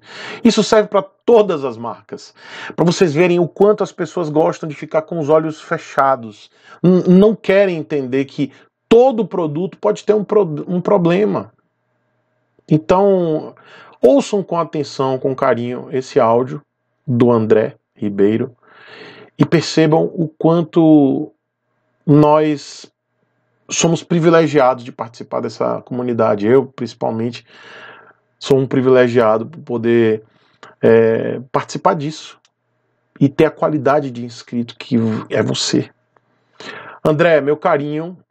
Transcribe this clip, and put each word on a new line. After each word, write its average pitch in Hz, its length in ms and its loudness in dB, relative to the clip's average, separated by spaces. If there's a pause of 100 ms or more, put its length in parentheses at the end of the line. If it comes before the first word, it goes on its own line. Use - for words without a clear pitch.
(440)
Isso 220 200 4
serve 214 240 2
pra 196 140 -2
todas 190 640 0
as 117 120 -8
marcas. 117 560 -14 (400)
Pra 156 120 0
vocês 165 280 2
verem 175 240 2
o 175 100 0
quanto 208 360 2
as 180 80 -10
pessoas 170 380 -8
gostam 160 380 -2
de 147 60 -10
ficar 156 300 -6
com 175 160 -8
os 139 100 -4
olhos 156 320 0
fechados. 135 880 -4 (320)
N-, 180 280 2
não 190 260 6
querem 190 420 0
entender 135 480 -4
que 139 260 -6 (360)
todo 226 400 2
produto 170 500 -6
pode 208 280 -4
ter 208 80 2
um 214 100 -2
pro-, 165 440 -2
um 180 120 -4
problema. 180 720 0 (1160)
Então, 175 840 0 (480)
ouçam 240 400 2
com 170 160 -6
atenção, 139 600 -4
com 135 160 -4
carinho, 123 560 -4
esse 131 260 -4
áudio 127 440 0 (440)
do 120 240 2
André 110 460 2 (180)
Ribeiro 104 600 -2 (840)
e 147 80 4
percebam 160 720 0
o 160 140 -4
quanto 156 1040 2 (720)
nós 151 840 2 (800)
somos 165 320 -2
privilegiados 151 800 2
de 127 100 -18
participar 117 480 -10
dessa 120 400 -6
comunidade. 113 640 -2
Eu, 127 180 4
principalmente, 120 800 -8 (920)
sou 135 220 0
um 135 80 -2
privilegiado 123 800 2
por - 160 -18
poder, 117 600 0 (600)
é, 117 580 2 (100)
participar - 440 -2
disso 156 440 -10 (800)
e 139 120 2
ter - 160 2
a 151 40 2
qualidade 147 600 -2
de 120 140 -12
inscrito 120 520 -10
que - 200 -4 (320)
é 117 120 -2
você. - 480 -2 (1160)
André, 156 340 2
meu 143 160 -2
carinho, 151 640 -4 (140)